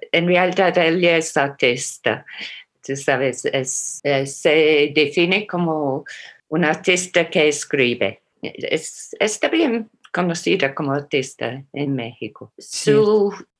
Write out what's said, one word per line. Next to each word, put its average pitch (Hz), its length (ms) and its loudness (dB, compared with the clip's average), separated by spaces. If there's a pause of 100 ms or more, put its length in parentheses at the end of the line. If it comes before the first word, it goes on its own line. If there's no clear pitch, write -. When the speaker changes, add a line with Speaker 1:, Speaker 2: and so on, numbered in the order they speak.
(120)
Speaker 1:
en 170 160 2
realidad 180 500 4
ella 170 400 4
es 160 180 -2
artista. 135 880 0 (640)
Tú 135 100 -6
sabes, 135 500 0
es, - 580 -4
eh, 139 220 0
se 151 680 2
define 175 520 2
como 156 580 -2 (440)
una 156 220 0
artista 175 580 0
que 156 200 4
escribe. 123 720 -2 (200)
Es, - 760 -8
está - 300 -2
bien 247 420 0 (220)
conocida 170 600 0
como 139 200 -4
artista 135 800 -4
en 139 220 -4
México. 113 600 -10
Speaker 2:
Cierto. - 480 2
Speaker 1:
Su 202 420 2 (140)